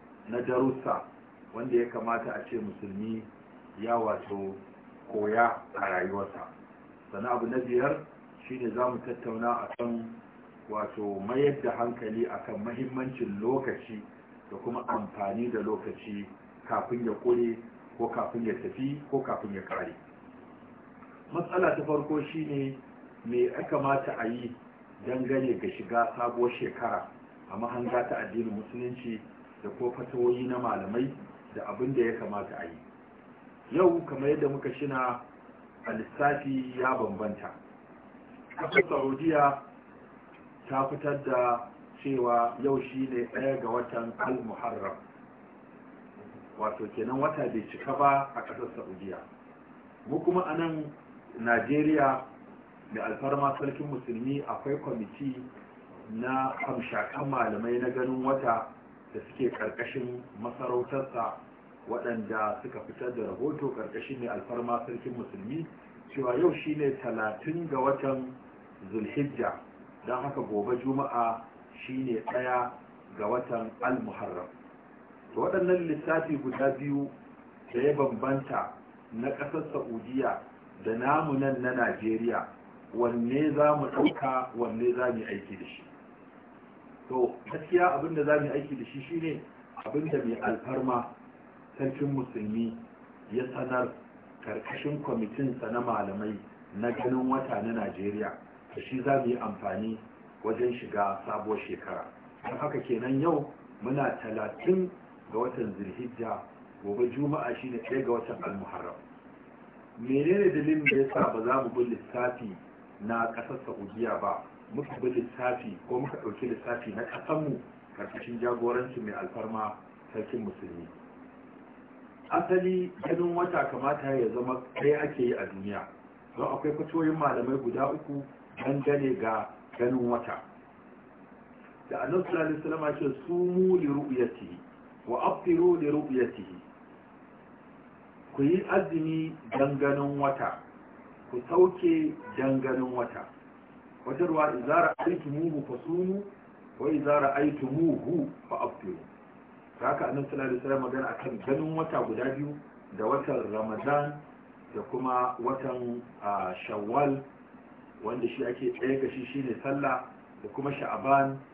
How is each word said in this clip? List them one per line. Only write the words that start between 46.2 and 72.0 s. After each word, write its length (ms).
Wato 380
kenan 240
wata 280
bai 220
cika 240
ba 400
a 80
ƙasar 340
Saudiya. 420
Mu 120
kuma 220
a 160
nan 340
Najeriya, 840
mai 120
alfarma 560
sarkin 280
musulmi, 600
akwai 320
kwamiti 560
na 460
hamshakan 640
malamai 500
na 100
ganin 340
wata 440
da 80
suke 300
ƙarƙashin 720
masarautarsa, 960
waɗanda 760
suka 240
fitar 260
da 100
rahoto 520
ƙarƙashin 440
mai 100
alfarma 580
sarkin 260
musulmi 540
cewa 240
yau 140
shi 220
ne 160
talatin 640
ga 100
watan 540
Zulhijja, 680
don 160
haka 180
gobe 400
Juma'a 600
shi 180